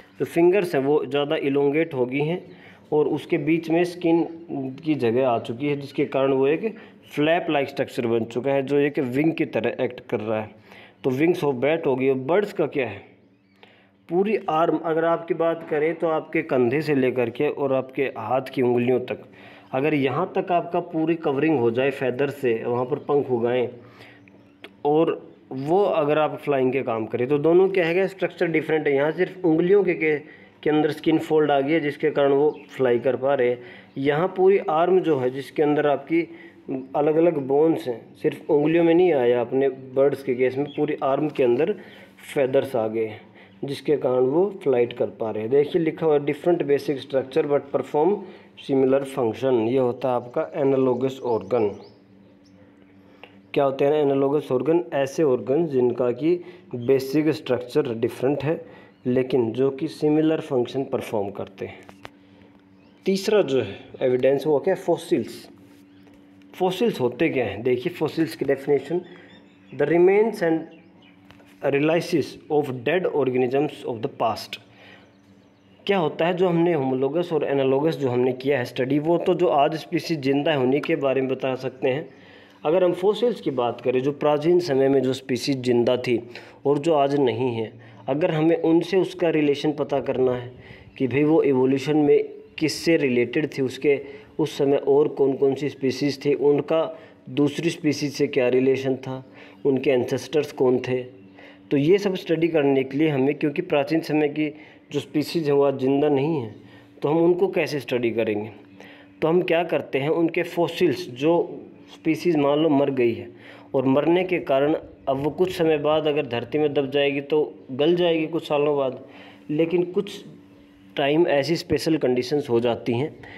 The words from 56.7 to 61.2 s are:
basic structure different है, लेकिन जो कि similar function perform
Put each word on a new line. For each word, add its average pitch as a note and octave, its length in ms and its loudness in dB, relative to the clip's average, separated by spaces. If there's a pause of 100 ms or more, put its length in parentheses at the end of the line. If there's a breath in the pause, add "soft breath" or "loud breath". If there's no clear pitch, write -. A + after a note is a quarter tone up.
basic C3+ 540 0
structure B2+ 640 -2
different B2 500 -2
है, E3 200 -4 (420 loud breath)
लेकिन B2+ 460 0
जो C3 180 0
कि C#3 180 -6
similar D#3 520 0
function C3 440 -2
perform G#2+ 460 -4